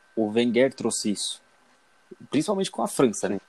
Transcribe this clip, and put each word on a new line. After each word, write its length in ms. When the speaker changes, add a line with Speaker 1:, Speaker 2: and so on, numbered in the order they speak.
Speaker 1:
o 140
Wenger 420
trouxe 400
isso. 280
Principalmente 400
com 120
a 80
França, 400
né? 60
Speaker 2:
Sim. 140